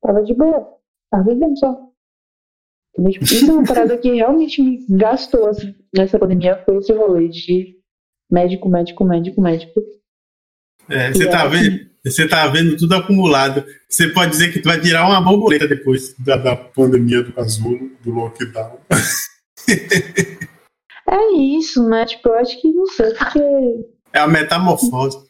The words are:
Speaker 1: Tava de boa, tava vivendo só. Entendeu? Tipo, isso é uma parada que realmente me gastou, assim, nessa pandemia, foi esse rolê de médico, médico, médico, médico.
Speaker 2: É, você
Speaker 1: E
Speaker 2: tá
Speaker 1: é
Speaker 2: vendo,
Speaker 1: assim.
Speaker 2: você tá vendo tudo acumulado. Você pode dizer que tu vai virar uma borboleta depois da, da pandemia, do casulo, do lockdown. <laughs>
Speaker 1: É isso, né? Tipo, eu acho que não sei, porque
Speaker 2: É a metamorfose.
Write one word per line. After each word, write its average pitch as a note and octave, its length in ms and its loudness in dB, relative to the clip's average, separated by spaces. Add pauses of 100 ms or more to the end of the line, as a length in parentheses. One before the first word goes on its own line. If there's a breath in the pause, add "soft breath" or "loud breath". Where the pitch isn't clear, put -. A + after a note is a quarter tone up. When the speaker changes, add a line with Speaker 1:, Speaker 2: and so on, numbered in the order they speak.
Speaker 1:
Tava G#3 220 0
de A3+ 100 -6
boa, D4+ 340 -2 (440)
tava F#3+ 140 0
vivendo C#4 340 0
só. C4+ 200 -2 (1120)
Entendeu? F#3+ 180 0
Tipo, F#3+ 140 -4
isso C#4 260 4
é - 20 4
uma D4+ 120 4
parada A#3+ 340 0
que B3 120 0
realmente C#4+ 520 0
me B3+ 260 -2
gastou, G#3+ 580 2
assim, G#3 280 -6 (200)
nessa F#3+ 220 2
pandemia, F#3 480 0
foi G3 120 2
esse G3+ 160 -2
rolê F#3 360 2
de F3+ 460 -4 (560)
médico, F3+ 380 0
médico, F3 340 -2
médico, F3+ 380 -2
médico. E3 380 -2 (1080)
Speaker 2:
É, C3 240 -2
você D3 120 2
Speaker 1:
E F3+ 80 2
Speaker 2:
tá E3 140 2
Speaker 1:
é C#3 40 0
Speaker 2:
vendo, E3+ 260 2
Speaker 1:
assim. - 140 -14 (160)
Speaker 2:
você D#3 220 0
tá D#3 200 0
vendo D#3+ 300 2
tudo E3+ 180 2
acumulado. D3 680 2 (240 loud breath)
Você E3+ 200 0
pode F3 220 0
dizer E3 220 0
que F3+ 60 -4
tu D#3+ 100 -2
vai E3 100 0
virar E3 280 2
uma G3 120 4
borboleta F3+ 480 2
depois C3+ 520 -2
da, C3 180 0
da B2+ 180 0
pandemia, B2 680 0
do A#2+ 100 -10
casulo, A#2+ 560 -6 (140)
do A#2 80 -6
lockdown. A2+ 680 -10 (100)
<laughs> - 1600 -4 (640 loud breath)
Speaker 1:
É G#4+ 260 2
isso, C#4 540 0
né? A3+ 180 0
Tipo, - 240 -4
eu A3+ 60 2
acho B3 240 -2
que D#4+ 120 0
não F4+ 160 0
sei, A3+ 260 -2
porque - 260 -2 (760)
Speaker 2:
É D3 60 0
a D3+ 80 2
metamorfose. D3+ 920 0 (100)